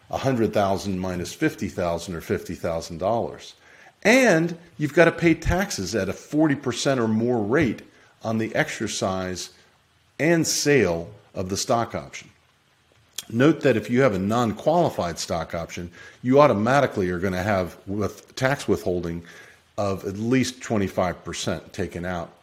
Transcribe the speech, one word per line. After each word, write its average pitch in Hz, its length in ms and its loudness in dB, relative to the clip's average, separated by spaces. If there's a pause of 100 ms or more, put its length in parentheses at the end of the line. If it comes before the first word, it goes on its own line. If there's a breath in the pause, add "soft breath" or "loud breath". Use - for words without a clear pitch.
a 85 80 -4
hundred 113 360 0
thousand 95 460 0
minus 90 340 -6
fifty 151 340 -2
thousand 85 480 -4
or 80 60 -8
fifty 90 340 -4
thousand 85 420 -6
dollars. 92 580 -4 (480 loud breath)
And 190 540 4 (200)
you've 147 160 -2
gotta 165 180 8
pay 165 220 4
taxes 165 600 -2
at 95 120 0
a 95 60 -4
forty 151 420 0
percent 131 460 -2
or 113 80 2
more 113 340 2
rate 117 380 2 (420 soft breath)
on 113 140 -2
the 110 180 -4
exercise 95 960 -4 (680 soft breath)
and 165 300 2
sale 90 640 2 (240)
of 92 160 -6
the 98 80 -2
stock 117 360 -2
option. 71 360 -12 (1000)
Note 135 320 4
that 131 140 4
if 107 140 -2
you 120 120 2
have 127 120 4
a 92 60 -2
non-qualified 113 1000 0
stock 85 380 -6
option, 85 340 -8 (320 loud breath)
you 131 180 6
automatically 120 720 4
are 90 80 -2
gonna 92 240 -2
have 92 340 0 (120)
with-, 98 480 -6
tax 135 320 -2
withholding 87 560 -2 (540 loud breath)
of 98 280 -4
at 98 120 -6
least 117 440 0
twenty-five 95 640 -2
percent - 500 -6
taken 87 320 -6
out 87 260 -6 (120)